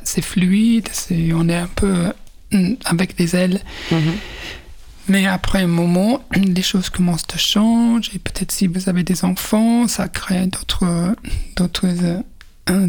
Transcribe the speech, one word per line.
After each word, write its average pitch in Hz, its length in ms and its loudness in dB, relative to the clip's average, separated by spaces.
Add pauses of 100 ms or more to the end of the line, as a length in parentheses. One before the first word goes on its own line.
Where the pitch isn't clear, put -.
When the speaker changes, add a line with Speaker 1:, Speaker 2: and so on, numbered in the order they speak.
Speaker 1:
c'est - 180 -2
fluide, 208 720 2
c'est, 165 420 -2
on 165 160 2
est 170 60 0
un 175 200 -4
peu, 185 360 0 (420)
euh, 196 220 2 (100)
avec 175 320 -2
des 175 180 2
ailes. 185 260 0 (300)
Speaker 2:
Mhm. 165 80 2 (1080)
Speaker 1:
Mais 190 200 4
après 190 360 0
un 180 40 2
moment, 175 520 2 (160)
les 185 260 2
choses 185 280 0
commencent 175 440 0
à - 40 -6
changer 233 760 2
et 185 40 -6
peut-être - 320 -6
si - 160 0
vous 185 220 -2
avez 180 140 2
des 175 200 0
enfants, 220 640 2
ça 185 200 -2
crée 185 400 -2
d'autres, 175 680 0 (420)
d'autres, 180 300 0 (800)
euh, 190 200 2